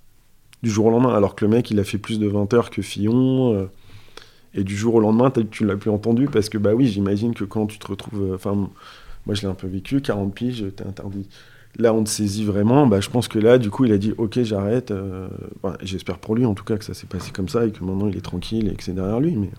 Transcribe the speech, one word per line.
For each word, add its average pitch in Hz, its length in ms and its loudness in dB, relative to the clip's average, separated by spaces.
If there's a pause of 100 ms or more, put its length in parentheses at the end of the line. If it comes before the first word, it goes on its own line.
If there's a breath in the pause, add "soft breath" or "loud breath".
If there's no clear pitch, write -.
(640)
Du 117 60 0
jour 107 180 4
au 113 40 8
lendemain, 120 240 4
alors 101 200 4
que 110 120 0
le 104 40 4
mec, 117 200 2
il 104 100 2
a 95 40 0
fait - 120 -4
plus 107 220 -4
de 107 80 0
vingt 104 260 0
heures 117 160 4
que - 140 -6
Fillon, 123 720 2
euh, 95 160 -2 (840 soft breath)
et 98 120 -2
du 98 120 -4
jour 113 200 2
au 113 40 8
lendemain, 110 300 6
t'as, 117 140 0
tu 104 200 -4
l'as 101 120 2
plus 104 140 -2
entendu, 117 360 2
parce 113 220 0
que, 110 100 -4
bah 101 160 4
oui, 127 140 4
j'imagine 101 460 0
que 104 100 -6
quand 107 220 -2
tu 104 120 -12
te - 80 -16
retrouves, 98 460 -6
euh, - 20 -2
enfin, 101 340 -2 (560 loud breath)
moi, 104 120 -4
je 101 60 -6
l'ai 101 40 -4
un 95 80 -2
peu 92 140 -10
vécu, 98 340 -2
quarante 101 320 -2
piges, 120 300 -4 (120)
t'es 98 80 -10
interdit. 98 440 -10 (480 soft breath)
Là, 113 180 4
on 110 80 2
te 104 80 -2
saisit 104 340 -2
vraiment, 110 440 4
bah, 101 120 6
je 104 100 -4
pense 120 180 0
que 110 100 -2
là, 113 180 8
du 113 140 2
coup, 131 140 0
il 113 80 4
a 101 40 6
dit, « 101 220 0
Ok, 113 240 0
j'arrête. » 107 480 -2
Euh, 95 380 -6 (340)
bah, 98 200 -6
j'espère 92 360 -8
pour 110 160 -4
lui, 120 100 2
en 107 100 2
tout - 100 -8
cas, 110 120 -2
que 101 80 -10
ça 95 100 -10
s'est - 120 -16
passé - 240 -8
comme 95 180 -6
ça 117 160 0
et 110 60 2
que 101 140 -10
maintenant, 95 240 -2
il 92 80 -2
est 95 60 -6
tranquille 107 460 -4
et 90 60 -2
que - 80 -10
c'est 92 100 -8
derrière 95 280 -2
lui, 165 160 0
mais 95 220 -2